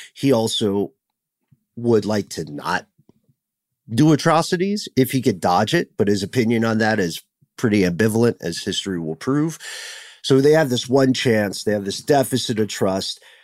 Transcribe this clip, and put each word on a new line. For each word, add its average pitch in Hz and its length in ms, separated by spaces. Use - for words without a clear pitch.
He 135 200
also 107 600
would 117 280
like 104 260
to 82 220
not 73 360
do 147 240
atrocities 165 840
if 160 160
he 131 100
could 107 160
dodge 95 340
it, 175 240
but 98 120
his 101 160
opinion 113 400
on 113 140
that 110 200
is 85 240
pretty 104 260
ambivalent, 110 580
as 85 240
history 95 340
will 80 160
prove. 147 460
So 135 160
they 143 100
have 156 180
this 120 200
one 131 260
chance. 107 480
They 104 120
have 104 100
this 98 180
deficit 127 560
of 107 80
trust. 95 560